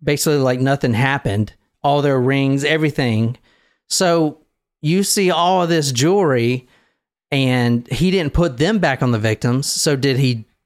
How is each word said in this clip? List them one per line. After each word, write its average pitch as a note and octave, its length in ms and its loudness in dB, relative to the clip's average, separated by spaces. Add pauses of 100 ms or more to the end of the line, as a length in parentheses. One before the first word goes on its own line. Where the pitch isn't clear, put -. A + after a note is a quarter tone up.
basically D3 380 0
like B2+ 220 0
nothing C3+ 340 0
happened, A#2 600 -2 (280)
all C#3+ 200 0
their C#3 180 0
rings, C3+ 420 0
everything. C3+ 760 0 (520)
So E3+ 500 0 (420)
you E3+ 220 0
see G3 300 0
all F3 320 2
of E3+ 60 -2
this D#3 200 0
jewelry, B2+ 800 0 (640)
and B2 600 0
he E3 180 0
didn't F3+ 220 -2
put D3+ 260 0
them F#3+ 220 0
back C#3+ 240 -2
on B2 80 2
the A2+ 60 0
victims. A#2+ 480 -2
So - 300 -2
did C3 220 0
he B2 280 -2 (200)